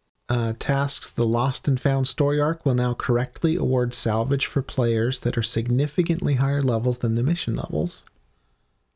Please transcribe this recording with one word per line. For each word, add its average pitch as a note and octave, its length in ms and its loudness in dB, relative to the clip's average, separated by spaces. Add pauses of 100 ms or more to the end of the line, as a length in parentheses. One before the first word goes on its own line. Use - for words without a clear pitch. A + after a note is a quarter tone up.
(300)
Uh, A#2 300 0
tasks, C#3 500 -2
the A#2+ 160 -2
Lost A#2 420 0
and C3+ 100 2
Found C3+ 300 0
story D3 320 0
arc D#3 260 -2
will B2+ 100 4
now B2 180 0
correctly B2+ 640 0
award B2+ 360 0
salvage A#2+ 520 0
for - 160 -2
players A#2 600 0
that - 160 -2
are A2+ 60 2
significantly C#3+ 920 0
higher C#3 280 0
levels B2 360 0
than A2+ 160 2
the A#2 80 2
mission C#3+ 340 0
levels. - 480 -4 (920)